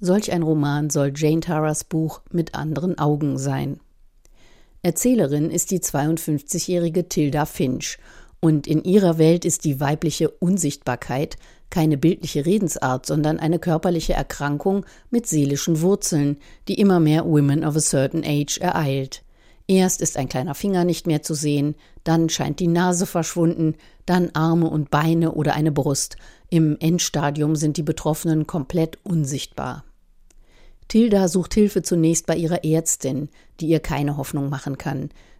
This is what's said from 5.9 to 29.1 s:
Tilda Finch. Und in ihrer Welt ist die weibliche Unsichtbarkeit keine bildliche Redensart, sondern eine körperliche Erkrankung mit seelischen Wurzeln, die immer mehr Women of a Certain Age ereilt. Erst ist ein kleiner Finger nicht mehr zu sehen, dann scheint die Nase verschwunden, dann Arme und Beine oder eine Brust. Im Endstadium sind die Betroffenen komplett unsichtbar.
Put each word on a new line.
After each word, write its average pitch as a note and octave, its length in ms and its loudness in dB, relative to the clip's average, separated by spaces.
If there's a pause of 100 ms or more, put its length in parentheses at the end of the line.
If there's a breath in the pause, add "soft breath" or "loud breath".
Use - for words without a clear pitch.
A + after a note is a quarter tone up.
Tilda D3 360 0
Finch. - 540 -4 (400 loud breath)
Und D#3 300 2
in D3+ 160 2
ihrer F3+ 340 4
Welt E3 260 4
ist E3+ 200 -2
die C#3 160 -2
weibliche D3+ 500 -2
Unsichtbarkeit C#3+ 1080 -4 (340 soft breath)
keine D#3 260 2
bildliche D3+ 500 0
Redensart, D#3+ 580 0
sondern D3+ 360 0
eine D#3+ 180 0
körperliche E3+ 540 0
Erkrankung D3 760 -2 (240 loud breath)
mit A#3 160 -2
seelischen D3 540 0
Wurzeln, E3 560 0 (320 loud breath)
die F#3+ 60 -4
immer F#3+ 260 4
mehr D#3 240 4
Women D3 400 2
of D3+ 100 -2
a D#3 60 2
Certain D3 440 0
Age D3 340 -2
ereilt. C#3 640 -2 (420 soft breath)
Erst F#3 360 4
ist D#3 140 -2
ein C3 120 -2
kleiner C#3+ 260 -4
Finger F#3 300 0
nicht F3 240 -2
mehr D3+ 140 0
zu D#3+ 120 -6
sehen, D3 400 0 (300 soft breath)
dann E3 240 4
scheint D3 320 -4
die F3 80 2
Nase F3 380 2
verschwunden, E3 680 0 (300 soft breath)
dann F3+ 300 2
Arme E3 360 2
und D3+ 200 -2
Beine D#3+ 420 2
oder D3+ 220 0
eine D3+ 180 0
Brust. C#3 440 -2 (320 soft breath)
Im D#3 300 2
Endstadium D3+ 800 0
sind D3+ 200 0
die E3 60 -2
Betroffenen D#3 640 -2
komplett D#3+ 560 -2
unsichtbar. C#3+ 840 -4 (1040 soft breath)